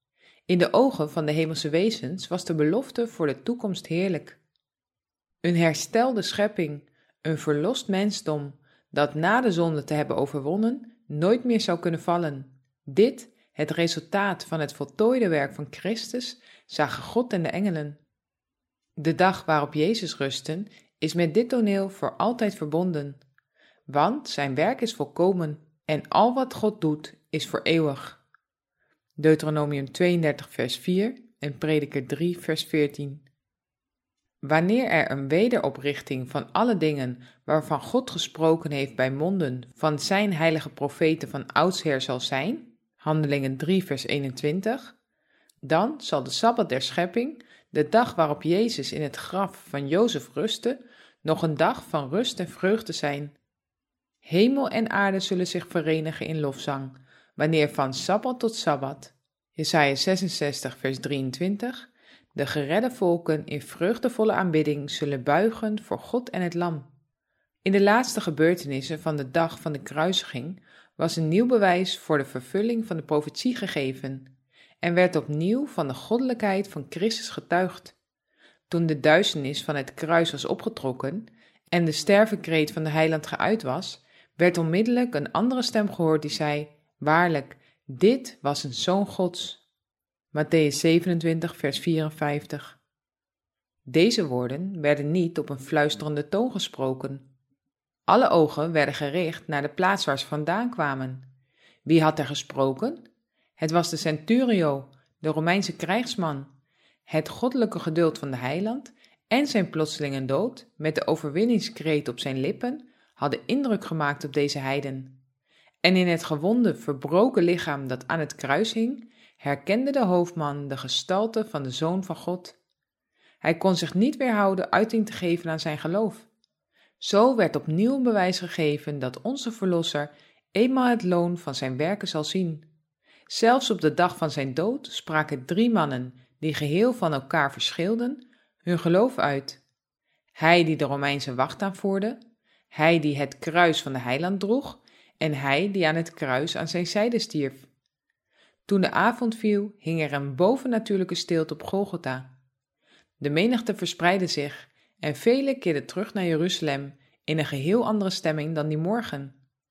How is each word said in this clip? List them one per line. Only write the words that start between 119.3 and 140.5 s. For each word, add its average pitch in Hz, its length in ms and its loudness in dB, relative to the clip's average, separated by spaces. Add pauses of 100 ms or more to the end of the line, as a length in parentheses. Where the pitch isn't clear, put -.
herkende 196 540 -2
de 269 140 2
hoofdman 170 640 0
de 135 80 -6
gestalte 185 720 -2
van 147 140 -6
de 131 80 -6
Zoon 170 340 -2
van 170 120 -8
God. - 400 -8 (800)
Hij 165 180 0
kon 185 200 2
zich - 180 -4
niet 254 220 2
weerhouden 208 560 0
uiting 220 340 2
te 214 60 -12
geven 170 380 -2
aan 160 100 -4
zijn 151 180 -4
geloof. 196 500 -4 (680)
Zo 233 400 4
werd 180 200 4
opnieuw 190 380 2
een 269 80 0
bewijs 196 360 2
gegeven 147 600 -2
dat 127 220 -6
onze 240 320 -6
Verlosser 165 580 0 (420)
eenmaal 254 360 4
het 240 140 2
loon 175 360 2
van 139 160 -8
zijn 131 220 -4
werken 175 320 -2
zal 156 160 -2
zien. 165 420 -4 (640)
Zelfs 254 420 4
op 185 100 -2
de 151 140 4
dag 175 220 2
van 160 140 -2
zijn 135 240 -4
dood 208 320 -2
spraken 151 580 -2
drie 208 260 2
mannen, 139 440 0 (240)
die 156 160 -2
geheel 175 380 2
van 180 200 -2
elkaar 139 400 -2
verschilden, 226 760 -4 (280)
hun 170 220 -2
geloof 190 400 2
uit. 139 460 -4 (680)
Hij 170 320 6